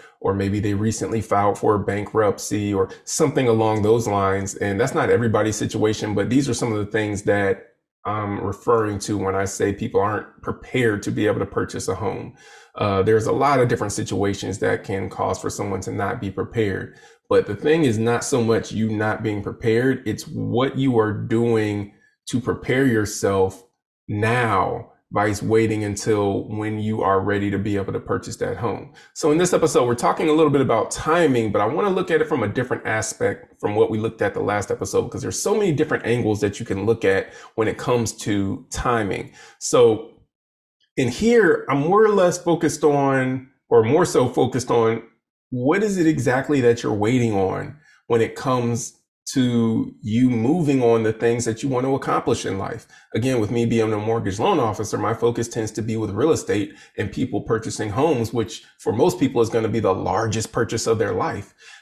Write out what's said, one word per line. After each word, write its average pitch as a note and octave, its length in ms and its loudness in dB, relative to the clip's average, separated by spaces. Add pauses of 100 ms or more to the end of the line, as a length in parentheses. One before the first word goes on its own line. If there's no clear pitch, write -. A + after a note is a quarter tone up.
(200)
or G2 140 0
maybe G2 260 0
they G2+ 140 0
recently G#2+ 480 -2
filed G2+ 360 2
for G#2+ 200 2
bankruptcy G2+ 960 -2
or F#2+ 160 0 (160)
something C3+ 420 0
along A2 340 4
those A2 260 4
lines. G2 480 0
And G2+ 240 -2
that's B2+ 140 0
not C3+ 160 0
everybody's G#2+ 460 2
situation, G#2+ 580 -2
but G2+ 160 0
these C#3 200 2
are A#2+ 40 0
some A2+ 200 -2
of G#2 60 -2
the G2+ 120 -6
things G#2 320 -2
that G2+ 460 0 (360)
I'm G#2 360 -4
referring G#2 580 0
to G#2 180 -4
when F#2+ 180 -2
I G2 100 -2
say G2+ 280 -2
people G2+ 280 -2
aren't - 400 -4
prepared G#2+ 640 -2
to A2+ 80 -4
be A2+ 140 0
able G#2 140 2
to G2+ 60 -2
purchase - 420 -6
a F#2 80 -4
home. F#2+ 400 -8 (400)
Uh, G2 260 0
there's G#2+ 240 4
a G#2+ 60 0
lot C3+ 280 2
of B2 100 4
different A2 240 -2
situations G2+ 640 -4
that G#2 240 -2
can G2 260 -6
cause G2 320 -4
for G2+ 80 -6
someone G2+ 320 -6
to - 100 -8
not G#2 300 -4
be G2 80 -4
prepared. G#2 680 -4 (320)
But G2 180 4
the G#2 80 -4
thing D#3 280 2
is A#2 140 2
not A#2 260 0
so B2 200 0
much A2 280 0
you A2 180 0
not G#2+ 340 -2
being G#2 180 -2
prepared, A#2 640 0
it's G#2+ 220 -6
what A2+ 500 -2
you C3 220 2
are G#2 120 2
doing A2 840 0 (340)
to B2 140 -2
prepare B2 440 0
yourself G2+ 800 0 (440)
now, G#2+ 840 0 (200)
vice G#2 300 0
waiting A2 440 2
until G2+ 640 0
when G#2+ 300 -4
you A2 220 -2
are F#2+ 200 2
ready G2+ 280 0
to G2 80 -2
be G2+ 200 -2
able F#2+ 160 -4
to F#2+ 60 -4
purchase - 380 -6
that F#2+ 200 -4
home. F#2+ 360 -6 (200)
So D3+ 180 2
in D#3 60 4
this F3 160 2
episode, D#3+ 320 4
we're A#2+ 100 2
talking - 340 0
a D3 40 4
little D3+ 180 4
bit C#3 100 4
about A2+ 300 0
timing, C#3 600 2
but G#2 100 2
I G#2 40 2
wanna F#3 240 0
look F#3 220 -2
at D#3 100 4
it D#3 60 -2
from C3 160 0
a G#2 40 0
different A#2 380 -4
aspect - 720 -4
from G#2 160 -2
what A2 140 4
we G#2+ 80 -2
looked A2 240 -4
at G2+ 120 0
the G2+ 80 -4
last G2+ 280 -2
episode, F#2+ 340 -2
because G2 180 -8
there's G#2+ 200 -6
so G3 120 0
many G3+ 180 2
different C#3+ 340 0
angles G#2+ 360 0
that G2+ 180 -2
you A2+ 60 -10
can G2 200 -4
look A2+ 200 2
at F#2+ 280 0 (220)
when A2 120 0
it F#2 100 -4
comes A#2+ 360 -2
to G2+ 560 -4
timing. G#2+ 640 -2 (280)
So A#2 520 4 (840)
in C3 100 2
here, G#3+ 600 4
I'm C#3 100 0
more F#3 240 4
or G#3+ 60 6
less F3+ 280 4
focused E3 460 0
on, C3+ 680 2 (200)
or A#2 140 4
more D3+ 220 4
so B2+ 220 2
focused B2+ 440 -2
on, A2+ 320 2 (460)
what C#3 320 0
is G3+ 160 0
it D#3+ 100 2
exactly C3+ 540 2
that A#2 220 4
you're B2 100 -2
waiting A2+ 400 2
on G2 440 -2 (300)
when A#2 120 2
it A2 160 -2
comes A#2+ 600 -2 (360)
to A#2 680 2
you A#2+ 280 2
moving C3+ 520 2
on A#2 220 4
the A2 80 2
things A#2+ 320 0
that A2+ 180 -4
you C#3+ 60 -2
want B2+ 180 0
to C3+ 100 0
accomplish C3+ 500 -2
in G2+ 120 -4
life. - 300 -8 (260)
Again, B2 280 0
with G#2 100 -2
me A#2 140 2
being A2 260 2
a G#2+ 60 0
mortgage G#2+ 420 -2
loan E3+ 200 2
officer, G#2+ 380 -2
my G#2 160 0
focus A#2 360 -2
tends A2 220 -6
to A#2 100 -6
be A2 160 -4
with G#2+ 140 -4
real C3 200 2
estate G#2 420 -2 (240)
and G#2 140 -4
people - 300 -4
purchasing A2 480 -4
homes, B2 420 0
which A2+ 320 -4 (160)
for A2 140 -2
most F3 260 2
people B2 220 2
is A2 80 2
gonna A2 180 0
be A2 140 -2
the G2 120 4
largest G#2 600 -2
purchase A#2 340 -2
of A2+ 100 4
their G2+ 160 0
life. G2+ 400 -6 (280)